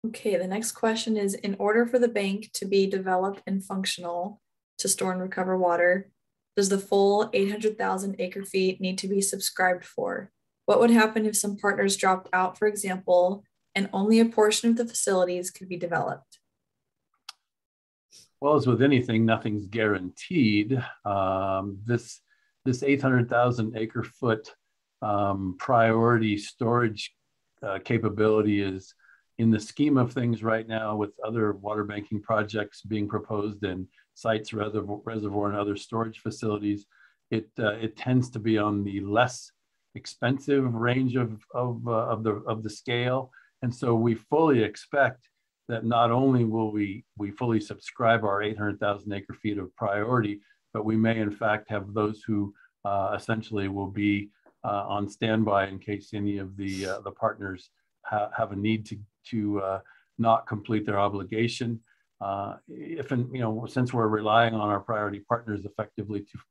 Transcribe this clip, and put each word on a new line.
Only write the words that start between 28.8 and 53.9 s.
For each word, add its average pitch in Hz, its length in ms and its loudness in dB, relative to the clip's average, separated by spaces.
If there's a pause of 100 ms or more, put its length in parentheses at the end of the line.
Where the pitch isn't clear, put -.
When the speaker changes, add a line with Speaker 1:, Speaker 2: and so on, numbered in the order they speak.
Speaker 2:
in 113 120 4
the 107 100 4
scheme 143 360 0
of 123 160 2
things 120 300 -2
right 113 260 -2
now 110 280 -4
with 104 140 -2 (140)
other 110 280 0
water 101 320 -4
banking 104 380 -6
projects 104 600 -4
being 104 260 -4
proposed 104 560 -6
and 92 220 -6 (280)
sites, 110 380 -4
reservoir, 104 520 -4
reservoir 104 440 -4
and 101 100 -2
other 101 180 -2
storage 113 440 -6
facilities, 104 640 -4 (440)
it, 110 180 -2 (100)
uh, 107 140 2
it 110 240 -6
tends 127 340 0
to - 80 -8
be 110 200 2
on 104 260 0
the 101 160 -4
less 110 500 0 (460)
expensive 135 800 0
range 123 420 0
of, 110 240 -2 (140)
of, 120 320 -4
uh, 117 60 -2
of 113 300 0
the, 107 120 0 (120)
of 110 160 -4
the 107 80 -8
scale. 123 600 -2 (320)
And 120 120 -2
so 120 200 2
we 117 200 4
fully 151 480 4
expect 123 680 -2 (400)
that 113 160 -4
not 117 260 4
only 127 340 4
will 110 260 0
we, 104 340 -4 (120)
we 101 140 -6
fully 113 280 0
subscribe 110 640 0
our 101 200 0
eight 107 160 -4
hundred 104 200 -4
thousand 101 340 -2
acre 98 220 -8
feet 101 240 -4
of 92 180 -10
priority, 104 640 -2 (320)
but 110 120 -4
we 110 120 0
may 113 220 2
in 104 120 0
fact 107 400 -2
have 101 240 -6
those 107 320 -2
who, 101 280 -2 (300)
uh, 101 320 -2
essentially 110 520 -4
will 98 220 -6